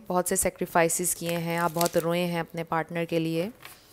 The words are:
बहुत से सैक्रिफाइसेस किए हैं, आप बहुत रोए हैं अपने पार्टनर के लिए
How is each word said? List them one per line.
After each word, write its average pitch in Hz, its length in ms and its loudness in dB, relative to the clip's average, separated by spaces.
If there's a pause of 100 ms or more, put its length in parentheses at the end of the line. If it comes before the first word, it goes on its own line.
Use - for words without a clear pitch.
बहुत 180 200 2
से 190 80 0
सैक्रिफाइसेस 175 800 2
किए 170 220 -2
हैं, 170 220 -2
आप 170 140 2
बहुत 170 240 2
रोए 170 240 2
हैं 175 200 0
अपने 165 240 -6
पार्टनर 165 400 -2
के 165 140 0
लिए 165 320 -2 (420)